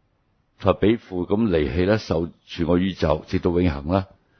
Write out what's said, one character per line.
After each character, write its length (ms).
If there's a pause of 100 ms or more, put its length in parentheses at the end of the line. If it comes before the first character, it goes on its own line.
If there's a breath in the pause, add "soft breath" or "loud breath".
(600)
佢 60
話 80
比 240
父 280
咁 240
離 240
棄 140
呢， 100
受 320 (160)
全 220
個 100
宇 160
宙 340
直 120
到 120
永 100
恆 300
呢， 140 (340)